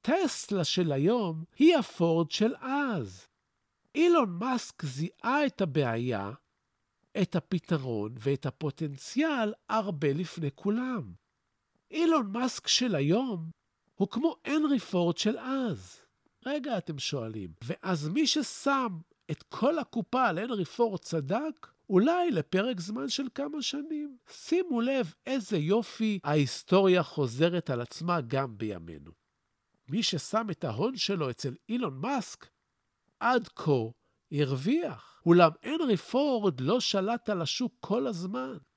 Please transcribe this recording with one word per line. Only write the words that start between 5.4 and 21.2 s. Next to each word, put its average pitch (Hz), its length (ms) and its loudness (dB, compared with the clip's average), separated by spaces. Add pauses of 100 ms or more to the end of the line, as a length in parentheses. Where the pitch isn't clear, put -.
את - 160 -2
הבעיה, 120 720 0 (920)
את - 140 -2
הפתרון 131 840 -2
ואת 135 260 -2
הפוטנציאל 208 1080 -2 (160)
הרבה 175 440 0
לפני 160 420 -4
כולם. 214 580 -4 (760)
אילון 311 400 2
מאסק 240 360 -2
של 240 280 2
היום 165 540 0 (460)
הוא 202 120 0
כמו 285 280 0 (100)
הנרי 285 340 2
פורד 175 380 0
של - 200 0
אז. 233 600 -4 (460)
רגע, 269 320 -2
אתם 156 220 -6
שואלים, 110 540 -6 (100)
ואז 151 440 -4
מי 254 200 2
ששם 262 720 -2 (320)
את - 120 -6
כל 294 360 0
הקופה 247 480 0
על 170 100 0
הנרי 214 280 -2
פורד 226 340 0
צדק? 180 720 -4 (200)